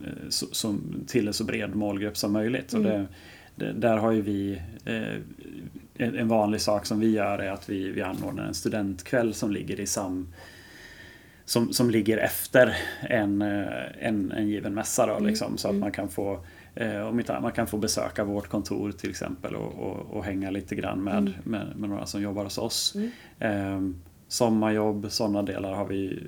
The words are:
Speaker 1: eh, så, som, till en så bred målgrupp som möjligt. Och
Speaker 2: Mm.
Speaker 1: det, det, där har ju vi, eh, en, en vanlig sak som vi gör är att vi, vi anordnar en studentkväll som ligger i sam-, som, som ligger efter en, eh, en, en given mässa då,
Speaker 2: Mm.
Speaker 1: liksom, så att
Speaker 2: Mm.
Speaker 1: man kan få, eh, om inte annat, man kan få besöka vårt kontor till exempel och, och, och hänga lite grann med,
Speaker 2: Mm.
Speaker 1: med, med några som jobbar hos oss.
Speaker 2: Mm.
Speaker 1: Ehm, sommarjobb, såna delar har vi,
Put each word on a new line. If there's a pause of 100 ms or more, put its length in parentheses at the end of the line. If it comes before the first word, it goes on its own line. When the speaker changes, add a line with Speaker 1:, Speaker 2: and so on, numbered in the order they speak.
Speaker 1:
eh,
så,
som,
till
en
så
bred
målgrupp
som
möjligt.
Och
Speaker 2:
Mm.
Speaker 1:
det, (580)
det,
där
har
ju
vi, (240)
eh, (800)
en,
en
vanlig
sak
som
vi
gör
är
att
vi,
vi
anordnar
en
studentkväll
som
ligger
i
sam-, (1160)
som,
som
ligger
efter (260)
en,
eh, (400)
en,
en
given
mässa
då,
Speaker 2:
Mm.
Speaker 1:
liksom,
så
att
Speaker 2:
Mm.
Speaker 1:
man
kan
få, (360)
eh,
om
inte
annat,
man
kan
få
besöka
vårt
kontor
till
exempel
och,
och,
och
hänga
lite
grann
med,
Speaker 2:
Mm. (100)
Speaker 1:
med, (100)
med
några
som
jobbar
hos
oss.
Speaker 2:
Mm. (280)
Speaker 1:
Ehm, (320)
sommarjobb,
såna
delar
har
vi, (200)